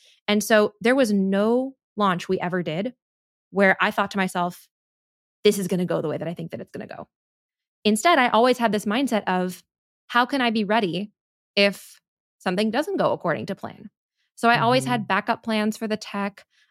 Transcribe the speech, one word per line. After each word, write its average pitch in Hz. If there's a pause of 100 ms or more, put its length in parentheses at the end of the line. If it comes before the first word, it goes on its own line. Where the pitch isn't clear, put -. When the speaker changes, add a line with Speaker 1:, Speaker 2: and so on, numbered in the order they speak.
(260)
Speaker 1:
And 208
so 214
there 233
was 254
no 208 (220)
launch 190
we 185
ever 180
did 180 (560)
where 190
I 196
thought 202
to 202
myself, 180 (760)
"This 208
is 185
gonna 180
go 165
the 160
way 147
that 156
I 170
think 170
that -
it's 196
gonna -
go." - (760)
Instead, 220
I 247
always 240
had 226
this 208
mindset 226
of, 185 (460)
"How 240
can 269
I 240
be 220
ready 202 (440)
if - (380)
something 202
doesn't 311
go 175
according 147
to 196
plan?" - (460)
So 233
I 240
always 254
had 247
Speaker 2:
Mm-hmm. 196
Speaker 1:
backup 208
plans 214
for 226
the 214
tech. 202 (260)